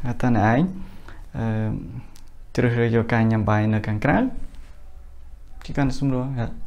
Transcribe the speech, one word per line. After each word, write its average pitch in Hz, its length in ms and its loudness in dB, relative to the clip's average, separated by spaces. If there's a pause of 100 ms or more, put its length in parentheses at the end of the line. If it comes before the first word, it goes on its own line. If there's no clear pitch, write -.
À, 240 160 -2
ta 127 100 2
này 113 140 6
anh, 120 240 6 (640)
ờ, 110 380 -2 (800)
chấm 123 160 2
rửa 117 220 4
vô 113 180 6
cái 113 160 4
nhà 113 120 4
bài 107 300 4
nó 107 160 4
càng 107 160 -2
cao. 180 240 4 (1400)
Chỉ - 100 -8
cần 139 180 2
xung 139 200 0
đột 127 140 0 (120)
hả? 113 100 -2 (200)